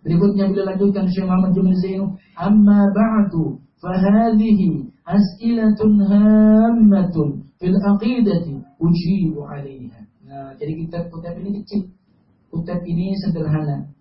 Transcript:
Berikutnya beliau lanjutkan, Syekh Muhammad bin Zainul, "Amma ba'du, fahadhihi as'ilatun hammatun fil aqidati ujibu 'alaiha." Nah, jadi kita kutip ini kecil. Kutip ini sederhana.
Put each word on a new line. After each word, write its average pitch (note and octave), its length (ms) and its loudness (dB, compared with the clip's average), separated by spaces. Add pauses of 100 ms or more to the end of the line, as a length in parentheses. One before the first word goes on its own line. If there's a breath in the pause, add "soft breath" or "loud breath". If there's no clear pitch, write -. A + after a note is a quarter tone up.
Berikutnya G3 480 0
beliau F#3+ 220 -2
lanjutkan, G3 420 -2
Syekh F#3 160 -4
Muhammad F#3 260 0
bin F#3 240 2
Zainul, F#3+ 380 -6 (220 loud breath)
"Amma G3+ 560 4
ba'du, G3 680 0 (180)
fahadhihi G3 1120 0 (140)
as'ilatun G#3+ 880 0 (160)
hammatun G#3 1400 4 (160)
fil F3+ 160 0
aqidati G3+ 880 0 (160)
ujibu E3 640 0
'alaiha." C#3 560 -16 (240)
Nah, C3+ 320 -16
jadi D3 160 -8 (160)
kita E3+ 100 -10 (140)
kutip E3+ 240 -12
ini G3+ 260 -8
kecil. G3+ 300 -6 (560)
Kutip F3 380 -8
ini F3 260 -4 (100)
sederhana. D3+ 680 -4 (100)